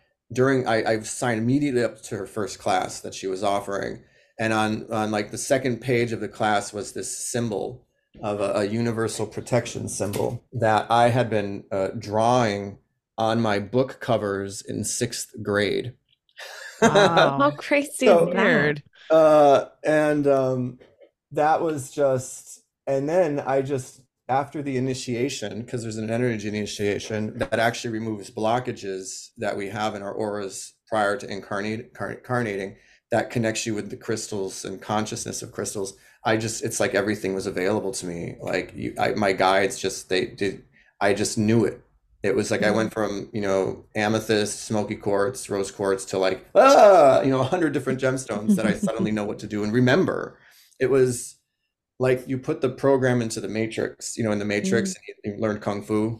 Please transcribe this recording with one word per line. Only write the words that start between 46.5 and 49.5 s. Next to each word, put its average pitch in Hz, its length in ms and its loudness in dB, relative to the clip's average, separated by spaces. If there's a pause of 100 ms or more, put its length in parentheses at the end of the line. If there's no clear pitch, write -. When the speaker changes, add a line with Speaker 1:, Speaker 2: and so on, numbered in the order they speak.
Speaker 1:
ah, 202 640 10
you 135 80 2
know, 131 100 4
a 127 60 2
hundred 165 260 0
different 131 300 -2
gemstones 110 540 0
that 110 100 2
I 104 80 2
Speaker 3:
<laughs> - 140 -4
Speaker 1:
suddenly 110 240 -2
know 107 120 0
what 113 160 -6
to 110 80 -10
do 104 160 -2